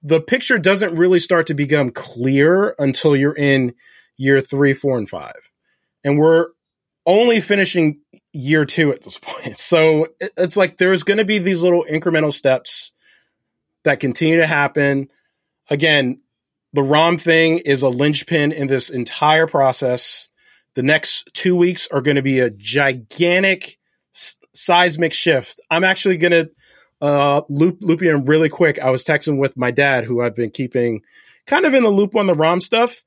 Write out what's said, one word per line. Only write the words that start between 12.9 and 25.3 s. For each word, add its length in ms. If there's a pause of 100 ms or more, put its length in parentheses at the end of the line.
that 160
continue 380
to 100
happen. 600 (600)
Again, 520 (520)
the 100
Rahm 380
thing 380
is 240
a 60
linchpin 640
in 160
this 220
entire 560
process. 840 (460)
The 80
next 500
two 240
weeks 340
are 120
gonna 200
be 180
a 100
gigantic 1300 (360)
s-, 220 (180)
seismic 580
shift. 480 (100)